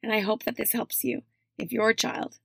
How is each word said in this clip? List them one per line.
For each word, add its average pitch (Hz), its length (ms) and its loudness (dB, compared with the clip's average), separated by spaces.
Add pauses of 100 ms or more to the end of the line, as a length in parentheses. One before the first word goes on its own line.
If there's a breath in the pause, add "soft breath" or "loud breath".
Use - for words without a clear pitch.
and 220 100 0
I 220 60 4
hope 208 240 0
that - 140 -4
this - 160 0
helps - 300 -2
you 127 200 -2 (340)
if - 140 -6
your 220 220 4
child - 520 -2